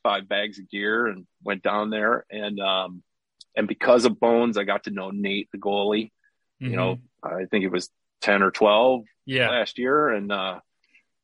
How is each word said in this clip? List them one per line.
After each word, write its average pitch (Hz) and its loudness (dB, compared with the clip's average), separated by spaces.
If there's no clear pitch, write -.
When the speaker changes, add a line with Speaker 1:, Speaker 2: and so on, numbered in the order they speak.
Speaker 1:
five 98 0
bags 101 -4
of 95 -20
gear 107 -2
and 92 -8
went 101 -6
down 107 0
there. 107 0
And, 104 -8
um, 92 -2
and 107 0
because 123 4
of 113 2
Bones, 117 2
I 101 0
got 101 -2
to 110 -8
know 98 -8
Nate, 101 -4
the - -12
goalie. 101 0
You 127 -6
know, 92 0
Speaker 2:
Mm-hmm. - -12
Speaker 1:
I - -6
think 101 0
it 95 -2
was 90 -4
ten 101 2
or 95 4
twelve 113 4
Speaker 2:
Yeah. 127 0
Speaker 1:
last 120 -2
year. 139 2
And, 101 -2
uh, 95 -4